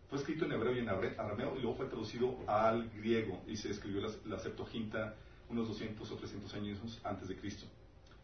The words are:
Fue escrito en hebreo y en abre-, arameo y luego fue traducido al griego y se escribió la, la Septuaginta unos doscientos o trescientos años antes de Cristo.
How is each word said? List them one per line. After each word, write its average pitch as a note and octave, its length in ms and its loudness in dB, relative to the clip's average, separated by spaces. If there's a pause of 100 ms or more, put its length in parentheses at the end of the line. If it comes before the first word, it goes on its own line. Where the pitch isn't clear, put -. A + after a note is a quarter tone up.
Fue C#3 100 0
escrito D#3 260 2
en D3+ 60 0
hebreo B2 240 4
y A#2+ 40 2
en A2+ 100 0
abre-, G2+ 280 2
arameo A#2+ 400 0
y C3 40 -2
luego A#2 160 0
fue B2+ 100 -2
traducido A#2+ 500 0 (100)
al A2+ 440 6
griego G#2 560 2
y - 100 -2
se - 140 -2
escribió G2 300 0
la, A2 80 0 (160)
la A2 140 -2
Septuaginta G#2+ 760 -2 (340)
unos A#2 180 2
doscientos G#2 440 -4
o G2 40 -4
trescientos G2+ 380 -8
años G#2 500 -4
antes F#2+ 240 -2
de F#2 80 -4
Cristo. - 300 -6 (580)